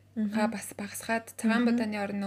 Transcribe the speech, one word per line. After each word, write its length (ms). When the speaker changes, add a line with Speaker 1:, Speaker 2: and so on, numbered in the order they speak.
Speaker 1:
Мгм. 160
Speaker 2:
га 180
бас 260
багасгаад 640
цагаан 240
Speaker 1:
Мгм. 120
Speaker 2:
будааны 240
орно 300